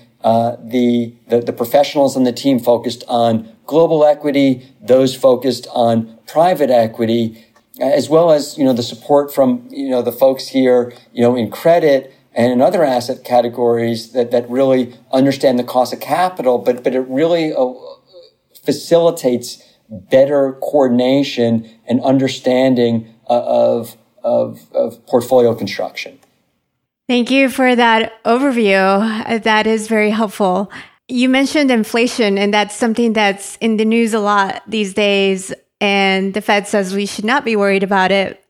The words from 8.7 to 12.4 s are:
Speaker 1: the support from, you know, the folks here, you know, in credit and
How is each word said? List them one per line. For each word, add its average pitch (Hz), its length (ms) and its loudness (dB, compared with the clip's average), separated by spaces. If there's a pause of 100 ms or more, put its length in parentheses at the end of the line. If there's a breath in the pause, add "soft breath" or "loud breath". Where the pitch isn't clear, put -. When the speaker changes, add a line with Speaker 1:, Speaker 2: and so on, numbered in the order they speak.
Speaker 1:
the 117 100 -2
support 143 500 -2
from, 123 360 0
you 139 200 -8
know, 123 120 0
the 117 100 -4
folks 135 360 0
here, 123 460 2 (200 loud breath)
you - 80 -4
know, 120 140 4
in 113 160 -4
credit 160 600 2 (220 soft breath)
and 120 180 2